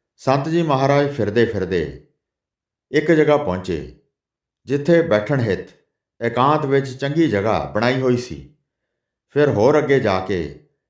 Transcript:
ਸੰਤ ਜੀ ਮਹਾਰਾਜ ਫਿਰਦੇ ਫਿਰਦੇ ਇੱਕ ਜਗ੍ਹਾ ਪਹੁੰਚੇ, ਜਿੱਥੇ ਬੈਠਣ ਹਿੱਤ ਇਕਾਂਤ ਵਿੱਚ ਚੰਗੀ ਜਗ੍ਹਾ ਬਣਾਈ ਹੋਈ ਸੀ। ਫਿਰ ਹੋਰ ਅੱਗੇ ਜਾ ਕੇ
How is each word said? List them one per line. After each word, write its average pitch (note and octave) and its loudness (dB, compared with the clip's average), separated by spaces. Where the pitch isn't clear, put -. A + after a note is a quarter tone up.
ਸੰਤ C#3+ -2
ਜੀ E3+ 0
ਮਹਾਰਾਜ C#3 2
ਫਿਰਦੇ G#2+ 0
ਫਿਰਦੇ F2+ -4
ਇੱਕ D3+ 2
ਜਗ੍ਹਾ D3 4
ਪਹੁੰਚੇ, F2 -6
ਜਿੱਥੇ C#3+ 2
ਬੈਠਣ C3 0
ਹਿੱਤ F#2+ -2
ਇਕਾਂਤ C3 0
ਵਿੱਚ C3+ 0
ਚੰਗੀ D3 -2
ਜਗ੍ਹਾ G2 -2
ਬਣਾਈ B2 0
ਹੋਈ B2 2
ਸੀ। - -12
ਫਿਰ C#3+ 2
ਹੋਰ A#2+ 4
ਅੱਗੇ C#3 2
ਜਾ G2+ 0
ਕੇ E2 -6